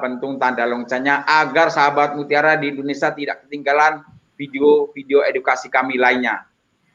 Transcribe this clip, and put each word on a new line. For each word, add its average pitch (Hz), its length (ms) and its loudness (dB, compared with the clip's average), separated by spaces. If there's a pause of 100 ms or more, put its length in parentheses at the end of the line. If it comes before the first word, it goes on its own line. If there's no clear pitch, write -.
pentung 127 320 -6
tanda 123 320 0
loncengnya 131 560 -2
agar 156 480 2
sahabat 143 400 2
Mutiara 147 480 0
di 143 160 -6
Indonesia 143 320 -4
tidak 143 400 -6
ketinggalan 147 560 0 (320)
video-video 143 880 2
edukasi 131 480 -2
kami 131 240 0
lainnya. 123 480 0 (500)